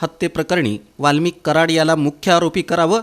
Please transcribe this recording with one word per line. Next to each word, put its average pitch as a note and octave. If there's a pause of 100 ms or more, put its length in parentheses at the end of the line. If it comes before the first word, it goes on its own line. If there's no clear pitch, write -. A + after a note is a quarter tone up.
हत्येप्रकरणी D#3+ (220)
वाल्मिक D3
कराड D#3+
याला D#3+
मुख्य D3+
आरोपी E3+
करावं. E3+